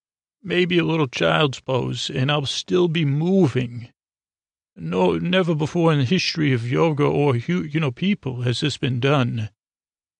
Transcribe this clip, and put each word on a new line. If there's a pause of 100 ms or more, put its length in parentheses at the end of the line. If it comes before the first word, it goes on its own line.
(420)
maybe
a
little
child's
pose,
and
I'll
still
be
moving." (840)
No,
never
before
in
the
history
of
yoga
or,
hu-,
you
know,
people
has
this
been
done. (680)